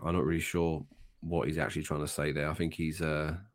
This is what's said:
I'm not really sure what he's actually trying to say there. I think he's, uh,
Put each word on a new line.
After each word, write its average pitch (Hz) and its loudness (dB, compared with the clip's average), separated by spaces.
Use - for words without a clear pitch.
I'm 85 2
not 85 4
really 80 2
sure 82 2
what 82 0
he's 78 0
actually 78 0
trying 73 -2
to 73 -2
say 76 0
there. 73 0
I 78 -2
think 82 -2
he's, 80 -2
uh, 78 0